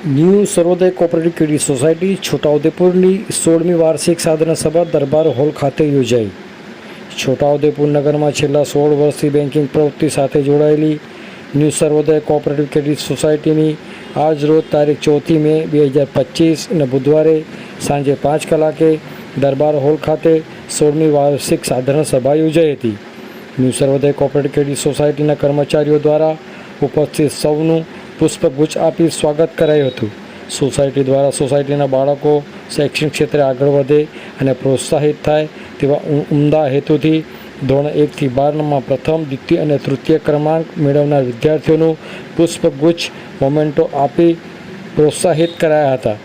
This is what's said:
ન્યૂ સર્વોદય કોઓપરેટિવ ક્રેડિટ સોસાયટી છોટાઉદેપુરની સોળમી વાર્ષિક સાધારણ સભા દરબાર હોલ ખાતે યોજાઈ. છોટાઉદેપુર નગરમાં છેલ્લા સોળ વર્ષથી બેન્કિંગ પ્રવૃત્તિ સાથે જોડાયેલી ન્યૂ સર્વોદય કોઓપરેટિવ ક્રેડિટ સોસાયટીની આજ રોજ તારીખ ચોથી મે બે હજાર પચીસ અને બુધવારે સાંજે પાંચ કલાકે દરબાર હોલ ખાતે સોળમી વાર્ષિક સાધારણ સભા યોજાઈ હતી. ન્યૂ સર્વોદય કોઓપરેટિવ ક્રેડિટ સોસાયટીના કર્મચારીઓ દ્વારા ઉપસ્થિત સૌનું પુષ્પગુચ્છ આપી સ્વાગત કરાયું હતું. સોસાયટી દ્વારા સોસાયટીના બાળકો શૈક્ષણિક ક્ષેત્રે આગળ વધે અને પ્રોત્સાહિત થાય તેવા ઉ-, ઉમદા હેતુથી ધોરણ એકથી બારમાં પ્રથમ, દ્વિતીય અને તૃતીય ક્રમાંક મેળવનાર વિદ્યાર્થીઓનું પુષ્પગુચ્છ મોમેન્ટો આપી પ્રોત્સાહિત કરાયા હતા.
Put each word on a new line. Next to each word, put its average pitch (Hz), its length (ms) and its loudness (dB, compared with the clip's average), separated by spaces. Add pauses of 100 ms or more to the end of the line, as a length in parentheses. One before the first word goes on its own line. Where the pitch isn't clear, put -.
ન્યૂ 175 400 4
સર્વોદય 180 460 2
કોઓપરેટિવ 170 400 0
ક્રેડિટ 151 300 0
સોસાયટી 165 540 0
છોટાઉદેપુરની 180 1080 2 (200)
સોળમી 165 300 2
વાર્ષિક 160 460 2
સાધારણ 160 340 0
સભા 160 300 0
દરબાર 151 440 0
હોલ 143 240 2
ખાતે 143 320 -2
યોજાઈ. 123 460 2 (800)
છોટાઉદેપુર 147 800 0
નગરમાં 147 440 2
છેલ્લા 143 320 0
સોળ 147 300 2
વર્ષથી 147 360 2
બેન્કિંગ 147 440 0
પ્રવૃત્તિ 151 360 0
સાથે 143 320 0
જોડાયેલી 151 580 2 (560)
ન્યૂ 147 140 4
સર્વોદય 151 500 2
કોઓપરેટિવ 147 520 -2
ક્રેડિટ 147 280 -2
સોસાયટીની 156 760 0 (400)
આજ 147 300 0
રોજ 156 260 4
તારીખ 147 300 2
ચોથી 151 360 2
મે 156 280 2
બે 147 200 2
હજાર 135 280 2
પચીસ 156 580 0
અને 156 140 0
બુધવારે 151 580 2 (380)
સાંજે 143 400 0
પાંચ 147 260 -2
કલાકે 156 520 2 (380)
દરબાર 139 380 2
હોલ 147 200 2
ખાતે 156 460 0 (280)
સોળમી 151 420 2
વાર્ષિક 143 540 0
સાધારણ 135 380 0
સભા 139 300 0
યોજાઈ 160 400 2
હતી. 113 240 -4 (640)
ન્યૂ 127 120 2
સર્વોદય 139 400 2
કોઓપરેટિવ 143 400 -2
ક્રેડિટ 143 260 -2
સોસાયટીના 147 560 0
કર્મચારીઓ 147 680 0
દ્વારા 151 360 2 (460)
ઉપસ્થિત 147 500 0
સૌનું 160 540 0 (340)
પુષ્પગુચ્છ 156 580 0
આપી 160 320 2
સ્વાગત 156 460 0
કરાયું 151 320 2
હતું. 113 240 -4 (380)
સોસાયટી 139 560 0
દ્વારા 135 260 2
સોસાયટીના 143 560 0
બાળકો 143 560 0 (320)
શૈક્ષણિક 147 360 -2
ક્ષેત્રે 147 300 0
આગળ 135 240 0
વધે 143 420 2 (340)
અને 135 120 2
પ્રોત્સાહિત 143 720 0
થાય 156 240 0 (320)
તેવા 143 160 2
ઉ-, 151 360 -2
ઉમદા 147 340 4
હેતુથી 151 580 0 (440)
ધોરણ 139 200 2
એકથી 147 400 0
બારમાં 143 580 0
પ્રથમ, 156 380 -2
દ્વિતીય 147 360 -2
અને 151 180 0
તૃતીય 139 400 0
ક્રમાંક 156 480 0 (120)
મેળવનાર 143 460 2
વિદ્યાર્થીઓનું 156 720 0 (400)
પુષ્પગુચ્છ 165 640 0 (380)
મોમેન્ટો 151 520 0
આપી 165 440 2 (580)
પ્રોત્સાહિત 160 540 2 (100)
કરાયા 151 340 2
હતા. 117 320 -2